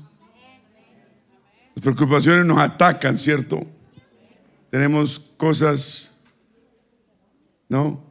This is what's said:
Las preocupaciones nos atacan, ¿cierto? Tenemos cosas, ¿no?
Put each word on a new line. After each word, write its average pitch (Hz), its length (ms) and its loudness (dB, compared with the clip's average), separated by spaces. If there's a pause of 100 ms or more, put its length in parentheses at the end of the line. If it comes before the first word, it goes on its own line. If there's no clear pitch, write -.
(1800)
Las - 80 -14
preocupaciones 147 600 2
nos 165 140 2
atacan, 143 600 0
¿cierto? 143 420 -2 (1080)
Tenemos 147 480 0 (180)
cosas, 151 800 -2 (1500)
¿no? 143 420 -4